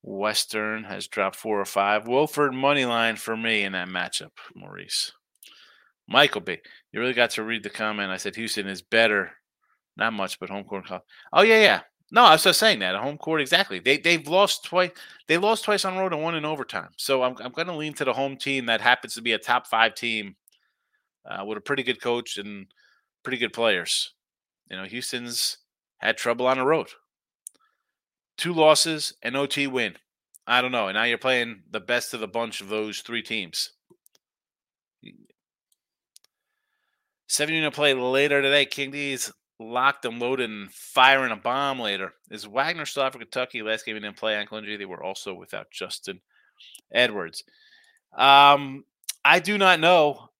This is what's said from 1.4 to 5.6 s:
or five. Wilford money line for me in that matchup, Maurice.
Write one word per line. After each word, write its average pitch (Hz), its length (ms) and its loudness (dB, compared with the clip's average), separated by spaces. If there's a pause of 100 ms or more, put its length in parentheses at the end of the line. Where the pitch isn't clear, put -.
or 95 40 -2
five. 104 440 0
Wilford 143 440 2
money 135 320 2
line 113 300 0
for 113 220 -6
me 110 260 0
in 98 120 -4
that 90 120 -4
matchup, - 460 -6 (240)
Maurice. 50 560 -8 (960)